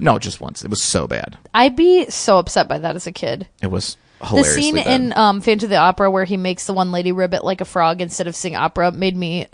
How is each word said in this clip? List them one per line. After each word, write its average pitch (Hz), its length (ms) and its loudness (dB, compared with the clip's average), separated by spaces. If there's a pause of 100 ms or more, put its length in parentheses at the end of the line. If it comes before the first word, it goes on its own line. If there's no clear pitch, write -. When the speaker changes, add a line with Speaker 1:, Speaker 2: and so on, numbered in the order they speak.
Speaker 1:
no, 123 160 2
just - 240 -8
once. - 220 -14
It 98 80 -8
was 104 100 -2
so 76 260 -2
bad. 58 300 -8 (160)
Speaker 2:
I'd 254 220 4
be 349 340 6
so - 300 4
upset 180 280 0
by 151 120 -4
that 160 160 -6
as 180 100 -12
a 175 60 -8
kid. 175 360 -6 (140)
Speaker 1:
It 98 60 -4
was 95 280 -6 (260)
Speaker 2:
The - 60 -14
Speaker 1:
hilariously - 340 2
Speaker 2:
scene 302 140 0
Speaker 1:
bad. 311 120 0
Speaker 2:
in, 254 300 0
um, 202 240 4
Phantom 214 260 2
of - 40 -8
the 196 60 4
Opera 190 340 4
where 190 140 0
he 190 120 -2
makes 185 300 -4
the 196 60 -4
one 185 180 0
lady 180 200 -2
ribbit 185 320 -2
like 180 180 -4
a 175 40 -4
frog 170 360 0
instead 175 260 -6
of 170 80 -8
sing 165 200 -8
opera 165 360 0
made 185 240 -2
me 175 380 -4